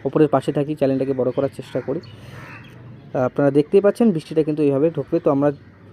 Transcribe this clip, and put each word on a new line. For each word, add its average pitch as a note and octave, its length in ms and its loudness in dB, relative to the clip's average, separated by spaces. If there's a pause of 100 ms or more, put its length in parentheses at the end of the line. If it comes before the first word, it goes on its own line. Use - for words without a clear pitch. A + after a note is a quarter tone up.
অপরের D3+ 220 4
পাশে - 240 0
থাকি, D3 240 -2
চ্যানেলটাকে C3+ 380 0
বড় B2+ 180 -2
করার C3+ 240 -2
চেষ্টা C3 260 -8
করি। C#3+ 180 -6
আহ, - 1200 -16
আপনারা C#3 340 0
দেখতেই D3 300 2
পাচ্ছেন G3+ 300 2
বৃষ্টিটা D#3 320 -2
কিন্তু D3+ 200 -2
এইভাবে C#3+ 260 2
ঢুকবে। D#3+ 300 -4
তো E3 120 0
আমরা C#3+ 200 2 (420)